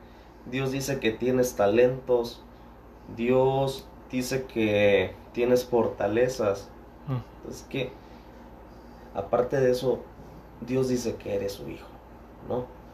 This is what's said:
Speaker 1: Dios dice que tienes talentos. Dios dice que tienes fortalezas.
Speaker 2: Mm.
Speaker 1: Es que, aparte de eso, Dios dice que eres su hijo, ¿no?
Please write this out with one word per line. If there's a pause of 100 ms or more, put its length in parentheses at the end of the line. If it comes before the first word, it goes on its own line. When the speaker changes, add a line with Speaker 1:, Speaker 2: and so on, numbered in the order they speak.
(500)
Speaker 1:
Dios
dice
que
tienes
talentos. (760)
Dios (220)
dice
que (200)
tienes
fortalezas. (380)
Speaker 2:
Mm.
Speaker 1:
Es
que, (1200)
aparte
de
eso, (640)
Dios
dice
que
eres
su
hijo, (600)
¿no? (280)